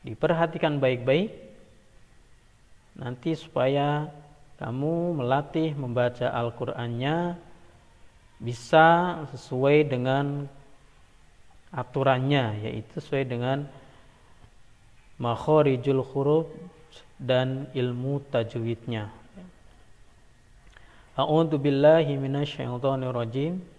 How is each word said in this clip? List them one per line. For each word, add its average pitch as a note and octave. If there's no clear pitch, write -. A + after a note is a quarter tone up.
Diperhatikan D#3+
baik-baik, C3
nanti C#3
supaya C#3+
kamu D#3
melatih D3
membaca B2
Al-Qurannya B2
bisa E3
sesuai C#3
dengan C3+
aturannya, C3
yaitu A2+
sesuai C#3
dengan B2+
makhorijul C3
huruf D3
dan C3
ilmu B2+
tajwidnya. A2+
A'udzu D3+
billahi C#3+
minasyaitonir C3+
rajim. C3+